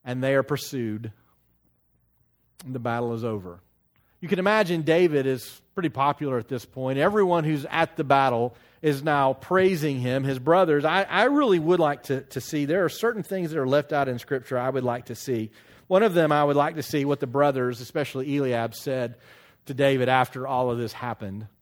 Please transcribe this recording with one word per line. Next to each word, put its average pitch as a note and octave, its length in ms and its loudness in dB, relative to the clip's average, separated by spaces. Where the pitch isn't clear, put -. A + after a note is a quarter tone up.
And B2+ 180 -6
they C3+ 120 2
are C3+ 80 4
pursued. A#2 680 -6
And B2+ 80 -10
the C3 60 -8
battle A#2 340 -2
is A2+ 120 -6
over. F#2 340 -8
You E3 80 -10
can F#3 100 0
imagine F#3 440 2
David D#3+ 420 4
is C3 360 -4
pretty E3+ 160 -2
popular C3+ 480 0
at A2+ 100 -6
this B2 160 -6
point. C3 340 -4
Everyone F3 460 4
who's D3+ 220 -2
at E3 320 0
the D#3 80 -2
battle B2+ 500 4
is C#3+ 220 0
now C#3+ 300 2
praising E3 680 0
him. B2+ 240 -2
His C3+ 160 -2
brothers, D#3 460 2
I, F3+ 180 2
I F#3+ 220 0
really C4+ 340 2
would E3+ 220 2
like C#3+ 220 0
to, C3 180 -4
to - 180 -10
see, D3 240 -4
there E3+ 220 0
are D#3 40 -2
certain A3 340 -4
things F3+ 280 -6
that D#3+ 80 -4
are C3 80 -2
left C#3+ 240 0
out C#3+ 160 0
in B2 100 -4
Scripture B2+ 400 -6
I B2 120 -2
would C3 160 -2
like B2 220 -4
to A2+ 80 -10
see. A2+ 360 -6
One F#3+ 160 4
of G3+ 100 2
them D#3+ 180 4
I D3 140 4
would C#3+ 100 2
like D3+ 200 2
to D3 80 -6
see D3 200 -2
what C#3+ 160 0
the C#3 80 -4
brothers, B2+ 540 0
especially C#3 560 -4
Eliab, A#2 380 -2
said B2+ 420 -6
to C#3+ 80 -10
David C3 340 2
after B2+ 400 2
all B2+ 240 0
of A#2+ 60 -2
this A#2 160 -6
happened G#2+ 540 -10